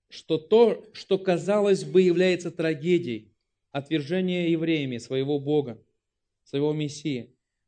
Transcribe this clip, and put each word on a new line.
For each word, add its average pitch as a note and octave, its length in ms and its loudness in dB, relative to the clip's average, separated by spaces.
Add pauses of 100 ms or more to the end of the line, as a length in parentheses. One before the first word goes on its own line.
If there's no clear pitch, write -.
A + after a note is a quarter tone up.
что - 280 -4
то, G#3+ 560 2
что, - 240 -2
казалось F#3+ 680 0
бы, D#3 180 4
является F3+ 500 2
трагедией, D#3 800 -2 (400)
отвержение E3+ 800 -2
евреями D#3+ 480 0
своего C3+ 400 -2
Бога, C3+ 420 -2 (600)
своего D3 300 -2
Мессии, C#3+ 600 -6 (340)